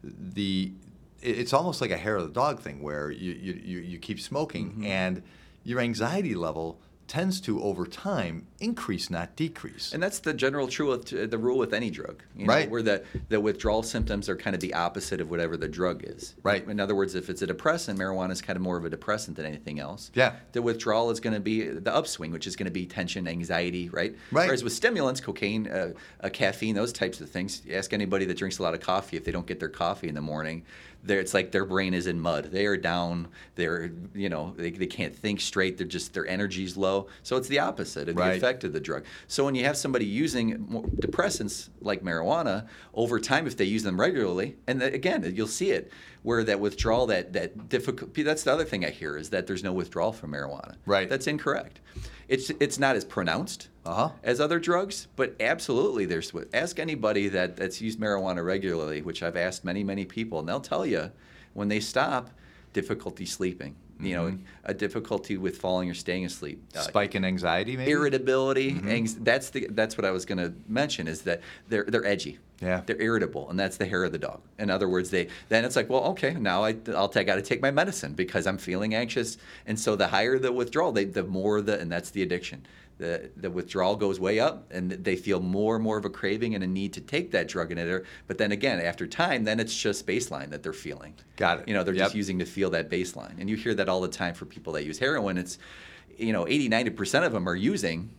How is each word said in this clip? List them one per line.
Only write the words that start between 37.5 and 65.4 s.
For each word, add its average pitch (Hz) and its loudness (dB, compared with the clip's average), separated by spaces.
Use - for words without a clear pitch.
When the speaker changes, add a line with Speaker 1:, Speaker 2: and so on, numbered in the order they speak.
Speaker 2:
opposite - -2
of 85 -2
the 87 2
Speaker 1:
Right. 92 4
Speaker 2:
effect 127 2
of 90 -4
the 78 -2
drug. 71 -6
So - 2
when 139 2
you 127 2
have 143 2
somebody 127 2
using 117 0
more 113 -4
depressants - 0
like 98 0
marijuana, 98 0
over 117 2
time, 147 2
if 131 -4
they - 4
use 110 0
them 92 2
regularly, 110 2
and 131 0
th-, 127 0
again, 180 0
you'll 107 2
see 180 0
it, - 0
where 117 2
that 104 4
withdrawal, 113 4
that, 92 2
that 98 -4
difficult, 127 -2
that's 156 2
the 135 4
other 156 4
thing 98 -2
I 76 0
hear, 76 -6
is 76 -8
that 92 0
there's 92 -2
no 98 -2
withdrawal 90 0
from 78 -10
marijuana. 71 -8
Speaker 1:
Right. 98 4
Speaker 2:
That's 131 0
incorrect. 147 -2
It's, 131 0
it's - 2
not 135 4
as 98 0
pronounced 92 -2
Speaker 1:
Uh-huh. 107 2
Speaker 2:
as 120 2
other 151 4
drugs, 175 0
but 127 0
absolutely 131 2
there's 85 -2
wi-, 80 -8
ask 160 0
anybody 110 0
that, 90 0
that's 95 -4
used 110 -4
marijuana 95 0
regularly, 85 0
which 80 -6
I've 82 -2
asked 90 0
many, 92 -2
many 98 -2
people, 110 -6
and 80 -6
they'll 104 -2
tell 156 0
you 95 -2
when 101 -2
they 104 2
stop, 127 0
difficulty 92 -4
sleeping. 87 -4
You 92 -2
know, 85 0
Speaker 1:
Mm-hmm. 95 -4
Speaker 2:
a 101 -2
difficulty 107 -2
with 92 -2